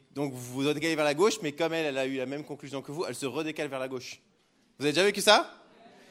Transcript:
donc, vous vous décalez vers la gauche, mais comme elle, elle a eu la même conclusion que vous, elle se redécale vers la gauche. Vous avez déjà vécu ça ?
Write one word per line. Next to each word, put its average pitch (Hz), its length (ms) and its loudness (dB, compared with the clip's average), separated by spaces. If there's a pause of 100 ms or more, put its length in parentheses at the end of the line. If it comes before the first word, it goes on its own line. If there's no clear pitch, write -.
(140)
donc, 139 200 -4
vous 123 280 -8
vous 147 120 2
décalez 156 220 0
vers 151 100 2
la 143 100 2
gauche, 214 260 4
mais 147 120 -4
comme 160 200 0
elle, 160 140 0
elle 135 100 -2
a 135 80 0
eu 135 120 -4
la 127 100 -2
même 143 160 -6
conclusion 139 400 -10
que 147 80 -12
vous, 156 160 -6
elle 120 80 -8
se 143 100 -6
redécale 151 420 -4
vers 135 120 -8
la 131 80 -4
gauche. 127 340 -10 (560)
Vous 135 80 -4
avez 151 60 4
déjà 165 120 4
vécu 202 180 2
ça ? 220 300 6 (600)